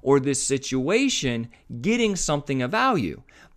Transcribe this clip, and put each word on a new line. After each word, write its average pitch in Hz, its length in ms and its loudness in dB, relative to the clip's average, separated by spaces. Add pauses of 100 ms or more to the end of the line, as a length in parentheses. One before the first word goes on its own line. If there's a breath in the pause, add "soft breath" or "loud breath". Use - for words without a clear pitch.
or 139 180 6
this 135 220 -2
situation 135 1080 0 (320 soft breath)
getting 214 340 2
something 143 460 -2
of 123 100 -2
value. 214 520 0 (320 soft breath)